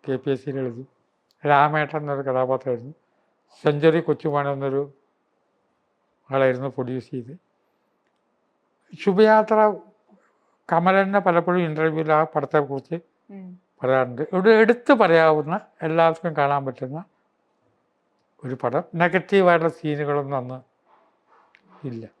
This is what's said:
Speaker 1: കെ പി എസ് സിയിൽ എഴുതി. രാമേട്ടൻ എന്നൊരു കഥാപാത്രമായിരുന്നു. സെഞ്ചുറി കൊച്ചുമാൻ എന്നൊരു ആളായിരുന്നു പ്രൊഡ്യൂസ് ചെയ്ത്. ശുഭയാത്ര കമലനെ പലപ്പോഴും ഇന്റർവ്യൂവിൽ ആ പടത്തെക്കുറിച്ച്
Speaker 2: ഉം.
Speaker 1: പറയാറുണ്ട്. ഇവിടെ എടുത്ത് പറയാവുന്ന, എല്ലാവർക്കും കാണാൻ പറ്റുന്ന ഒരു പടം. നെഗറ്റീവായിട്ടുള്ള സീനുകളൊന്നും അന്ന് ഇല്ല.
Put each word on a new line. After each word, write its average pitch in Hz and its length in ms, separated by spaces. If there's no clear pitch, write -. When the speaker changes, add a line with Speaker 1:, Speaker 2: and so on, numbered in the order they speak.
Speaker 1:
കെ 135 140
പി 131 160
എസ് 131 120
സിയിൽ 135 140
എഴുതി. 127 260
രാമേട്ടൻ 147 580
എന്നൊരു 143 240
കഥാപാത്രമായിരുന്നു. 131 680
സെഞ്ചുറി 151 440
കൊച്ചുമാൻ 143 400
എന്നൊരു 139 340
ആളായിരുന്നു 135 460
പ്രൊഡ്യൂസ് 127 340
ചെയ്ത്. 127 240
ശുഭയാത്ര 214 680
കമലനെ 190 580
പലപ്പോഴും 175 420
ഇന്റർവ്യൂവിൽ 156 440
ആ 151 120
പടത്തെക്കുറിച്ച് 147 720
Speaker 2:
ഉം. 190 180
Speaker 1:
പറയാറുണ്ട്. 127 460
ഇവിടെ 190 200
എടുത്ത് 240 300
പറയാവുന്ന, 160 520
എല്ലാവർക്കും 165 540
കാണാൻ 143 300
പറ്റുന്ന 131 320
ഒരു 131 200
പടം. 131 220
നെഗറ്റീവായിട്ടുള്ള 175 760
സീനുകളൊന്നും 143 640
അന്ന് 127 180
ഇല്ല. 113 140